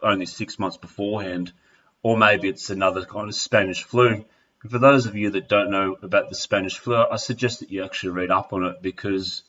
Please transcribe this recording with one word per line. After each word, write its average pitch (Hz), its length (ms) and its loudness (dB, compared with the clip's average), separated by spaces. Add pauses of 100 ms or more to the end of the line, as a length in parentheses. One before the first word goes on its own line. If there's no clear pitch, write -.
only 95 240 2
six - 320 -10
months 95 180 -4
beforehand, 98 720 -6 (520)
or 113 160 2
maybe 104 320 6
it's - 180 -8
another 95 380 0
kind 107 220 -10
of 110 60 -10
Spanish 98 480 0
flu." 120 260 4
And - 600 -8
for 120 80 -2
those 131 280 6
of 104 100 -8
you 104 140 0
that 92 180 -4
don't 101 220 2
know 95 320 0
about 98 260 0
the 101 60 -12
Spanish 95 440 -4
flu, 120 180 -2
I 113 200 2
suggest 117 440 -4
that - 100 -16
you 95 120 -6
actually 95 280 -8
read 90 200 -2
up 92 220 0
on 92 120 -2
it, 87 180 -6
because, 95 680 -6